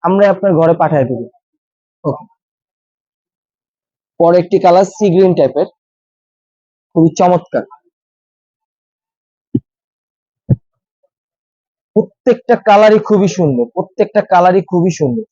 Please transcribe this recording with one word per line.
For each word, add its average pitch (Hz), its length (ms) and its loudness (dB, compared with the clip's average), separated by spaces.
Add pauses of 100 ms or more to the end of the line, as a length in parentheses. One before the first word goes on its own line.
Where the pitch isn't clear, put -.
আমরা 196 300 0
আপনার 196 260 -4
ঘরে 165 220 2
পাঠিয়ে 147 280 0
দেব। 123 120 -8 (800)
ওকে। 160 220 -8 (1900)
পরে 170 200 2
একটি 180 200 -2
কালার 185 360 2
সি 214 180 -4
গ্রিন 185 240 2
টাইপের, 147 300 -2 (1200)
খুবই 165 180 2 (100)
চমৎকার। 175 440 0 (4000)
প্রত্যেকটা 233 600 -2 (120)
কালারই 214 400 4
খুবই 196 300 0
সুন্দর, 139 280 -2 (100)
প্রত্যেকটা - 460 -4 (100)
কালারই 185 300 2 (100)
খুবই 180 280 0
সুন্দর 143 320 -4